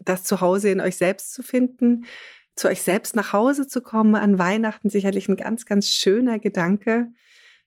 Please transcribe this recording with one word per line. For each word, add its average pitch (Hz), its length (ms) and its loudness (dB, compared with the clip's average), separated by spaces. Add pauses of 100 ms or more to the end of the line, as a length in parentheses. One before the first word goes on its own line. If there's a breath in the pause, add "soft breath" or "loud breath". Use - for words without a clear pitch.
das 185 200 -2
Zuhause 196 460 0
in 190 120 0
euch 180 160 -4
selbst 190 360 -4
zu 254 100 -14
finden, 247 600 0 (500 loud breath)
zu - 120 -2
euch 170 140 -2
selbst - 340 -2
nach 202 180 -2
Hause 262 340 0
zu 247 140 -6
kommen 220 340 2
an 196 240 2
Weihnachten. 208 500 0
Sicherlich 196 380 -2
ein 190 80 2
ganz, - 300 -8
ganz 202 240 0
schöner 220 500 2
Gedanke. 208 680 0 (600 soft breath)